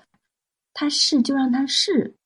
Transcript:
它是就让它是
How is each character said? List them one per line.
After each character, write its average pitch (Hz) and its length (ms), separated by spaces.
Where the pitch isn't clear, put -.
它 294 160
是 285 320
就 277 140
让 262 160
它 269 160
是 - 480